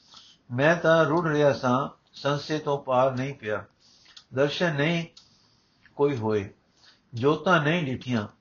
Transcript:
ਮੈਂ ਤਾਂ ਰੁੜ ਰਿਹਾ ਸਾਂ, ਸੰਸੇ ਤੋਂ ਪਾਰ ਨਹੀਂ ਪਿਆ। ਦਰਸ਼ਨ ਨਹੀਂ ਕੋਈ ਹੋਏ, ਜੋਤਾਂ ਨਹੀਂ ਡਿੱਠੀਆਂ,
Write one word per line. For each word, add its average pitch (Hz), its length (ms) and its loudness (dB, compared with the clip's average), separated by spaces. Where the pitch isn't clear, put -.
ਮੈਂ 147 240 2
ਤਾਂ 165 280 4
ਰੁੜ 160 240 0
ਰਿਹਾ 147 240 4
ਸਾਂ, 127 360 -2
ਸੰਸੇ 147 460 -4
ਤੋਂ 147 200 -4
ਪਾਰ 131 340 2
ਨਹੀਂ 135 220 -6
ਪਿਆ। 107 300 -8
ਦਰਸ਼ਨ 147 400 0
ਨਹੀਂ 165 320 0
ਕੋਈ 143 200 2
ਹੋਏ, 107 340 -2
ਜੋਤਾਂ 156 480 2
ਨਹੀਂ 165 200 0
ਡਿੱਠੀਆਂ, 123 460 -4